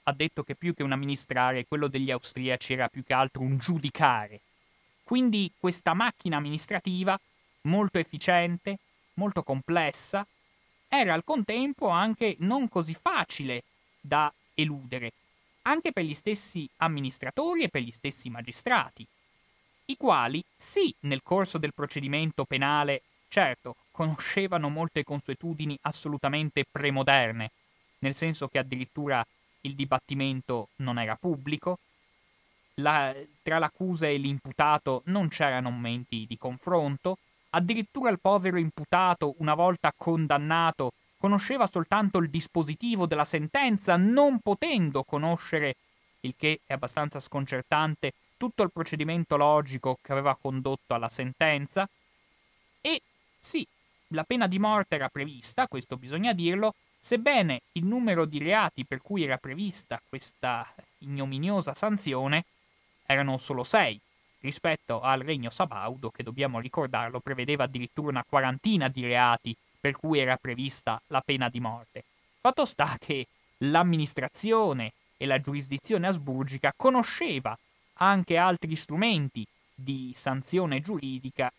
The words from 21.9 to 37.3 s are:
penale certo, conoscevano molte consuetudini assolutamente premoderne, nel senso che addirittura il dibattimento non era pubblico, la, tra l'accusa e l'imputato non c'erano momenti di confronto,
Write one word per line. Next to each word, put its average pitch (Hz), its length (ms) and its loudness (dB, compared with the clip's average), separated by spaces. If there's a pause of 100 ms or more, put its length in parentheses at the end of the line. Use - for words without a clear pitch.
penale 143 560 2 (320)
certo, 127 440 2 (120)
conoscevano 160 800 -2
molte 156 340 -2
consuetudini 147 800 -6
assolutamente 147 880 -2
premoderne, 135 800 2 (480)
nel 135 160 -2
senso 156 340 -4
che 135 120 0
addirittura 131 640 -2 (360)
il 139 120 -8
dibattimento 135 1000 -2
non 123 240 -4
era 110 160 -2
pubblico, 156 640 -4 (960)
la, 143 360 2 (300)
tra 160 160 0
l'accusa 165 480 0
e 147 120 2
l'imputato 139 880 2
non 180 240 2
c'erano 127 420 0
momenti 120 560 -6
di 117 100 -8
confronto, 147 800 -2 (320)